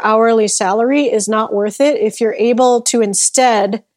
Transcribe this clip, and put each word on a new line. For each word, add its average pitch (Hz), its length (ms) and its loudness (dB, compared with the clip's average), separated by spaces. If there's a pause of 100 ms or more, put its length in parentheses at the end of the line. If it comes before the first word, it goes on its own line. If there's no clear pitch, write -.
hourly 220 420 2
salary 233 640 0
is 208 160 -2
not 220 260 -2
worth 208 280 -2
it 285 180 0
if 214 220 -2
you're 220 140 0
able 240 460 2
to 240 200 -2
instead 214 840 0 (140)